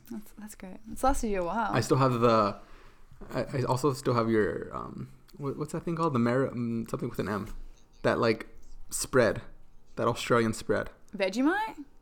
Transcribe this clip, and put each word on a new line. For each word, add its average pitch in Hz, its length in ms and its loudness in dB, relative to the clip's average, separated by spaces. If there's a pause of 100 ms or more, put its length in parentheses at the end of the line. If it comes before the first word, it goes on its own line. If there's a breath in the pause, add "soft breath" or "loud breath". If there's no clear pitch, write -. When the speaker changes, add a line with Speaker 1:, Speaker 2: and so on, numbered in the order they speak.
Speaker 1:
That's, 214 300 -12
that's 208 160 -14
great. 185 220 -14 (140)
It's - 120 -6
lasted 269 240 4
you 196 140 0
a 175 40 -2
while. 196 260 -2
Speaker 2:
I 131 100 2
still 139 160 4
have 127 220 4
the, 110 360 6 (760 soft breath)
I, 123 140 -2 (140)
I - 20 0
also 131 320 2
still 127 220 0
have 113 120 2
your, 107 480 2
um, 64 340 -10 (280)
what, 139 180 -6
what's 147 180 -6
that 165 120 -6
thing 170 100 -2
called? 160 180 0
The 120 60 4
Mar-, 120 280 2
um, 117 420 -4
something - 180 -4
with - 120 -6
an 101 100 -4
M. 104 180 -4 (540)
That, 110 160 2
like, 113 300 2 (420)
spread. - 540 2 (540)
That 113 100 2
Australian 117 460 2
spread. - 360 -2 (260)
Speaker 1:
Vegemite? 262 600 0 (260)